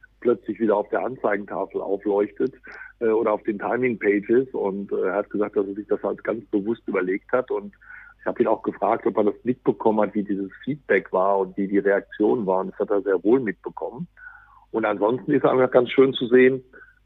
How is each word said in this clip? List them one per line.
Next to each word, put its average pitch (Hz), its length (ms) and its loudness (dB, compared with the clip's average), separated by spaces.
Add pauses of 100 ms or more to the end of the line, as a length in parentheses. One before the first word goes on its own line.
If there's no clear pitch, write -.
(220)
plötzlich 113 380 -2
wieder 104 180 2
auf 104 120 -2
der 95 160 -2
Anzeigentafel 101 800 -4
aufleuchtet, 101 720 -2 (460)
äh, 117 80 0
oder 110 240 2
auf 104 100 -4
den 107 160 -4
Timing-Pages. 110 960 0
Und, 98 360 -4
äh, 101 180 -2
er 92 80 -2
hat 101 120 -2
gesagt, 104 280 -2
dass 101 100 0
er 98 80 -8
sich 101 140 -10
das 101 140 -2
halt 98 220 -4
ganz 110 220 -6
bewusst 107 400 -2
überlegt 95 460 -4
hat. 127 180 -2
Und - 240 -6 (460)
ich - 40 -20
hab 110 160 -6
ihn 113 60 4
auch 110 160 0
gefragt, 104 440 -2
ob 107 120 0
er 107 60 2
das 104 200 -2
mitbekommen 117 560 0
hat, 101 140 0
wie 104 100 0
dieses 98 260 -4 (140)
Feedback 110 480 -2
war 98 280 2
und 92 180 -4
wie 98 100 -2
die 98 100 2
Reaktion 101 680 0
war. 92 140 0
Und 95 120 -6
das - 60 -18
hat 101 120 -2
er 101 120 0
sehr 92 200 0
wohl 113 180 4
mitbekommen. 110 680 -8 (640)
Und 110 160 -2
ansonsten 107 460 0
ist 135 120 2
einfach 131 260 4
ganz 123 200 4
schön 135 240 4
zu 127 120 -4
sehen, 127 360 6 (440)